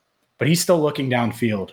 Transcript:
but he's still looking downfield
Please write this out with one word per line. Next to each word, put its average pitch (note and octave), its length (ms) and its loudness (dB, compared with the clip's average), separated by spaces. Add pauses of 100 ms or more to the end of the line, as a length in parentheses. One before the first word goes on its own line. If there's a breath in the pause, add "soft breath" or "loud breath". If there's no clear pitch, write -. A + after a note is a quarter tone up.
(380)
but B2+ 100 0
he's E3+ 120 2
still F3 200 2
looking C#3+ 280 -2
downfield A2+ 640 -2